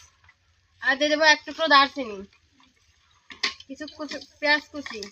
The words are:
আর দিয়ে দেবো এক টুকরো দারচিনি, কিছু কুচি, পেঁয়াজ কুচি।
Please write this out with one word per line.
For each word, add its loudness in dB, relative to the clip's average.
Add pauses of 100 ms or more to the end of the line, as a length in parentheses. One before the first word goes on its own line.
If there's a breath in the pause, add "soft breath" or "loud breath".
(800)
আর 0
দিয়ে 0
দেবো 2
এক 6
টুকরো -4
দারচিনি, 4 (1500)
কিছু -14 (100)
কুচি, -12 (220)
পেঁয়াজ 0
কুচি। -12 (100)